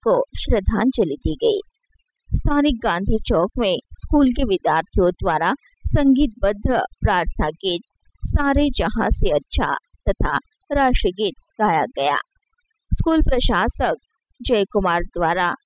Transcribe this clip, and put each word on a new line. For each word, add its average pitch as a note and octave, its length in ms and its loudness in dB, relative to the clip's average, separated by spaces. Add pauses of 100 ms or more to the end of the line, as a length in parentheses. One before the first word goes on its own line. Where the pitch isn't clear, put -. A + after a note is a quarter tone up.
को F3+ 160 2 (180)
श्रद्धांजलि G#3+ 800 0
दी - 180 -4
गई। - 260 0 (720)
स्थानिक D4 540 2
गांधी G3+ 420 0
चौक F#3 320 0
में G3 180 0 (160)
स्कूल C#4 400 2
के A#3 120 0
विद्यार्थियों F3 680 0
द्वारा F3 440 -2 (300)
संगीतबद्ध B3+ 880 2
प्रार्थना F#3 800 -2
गीत F3 320 -6 (400)
सारे C#4+ 480 0
जहां A3+ 400 -2
से - 200 2
अच्छा D3+ 360 -2 (420)
तथा D3 280 -2 (340)
राष्ट्रगीत A3 640 0 (260)
गाया E3 240 2 (120)
गया। C#3 200 0 (760)
स्कूल D#4+ 300 2
प्रशासक A3+ 720 0 (460)
जय A3+ 320 0
कुमार F3 300 0 (120)
द्वारा F3 340 0 (180)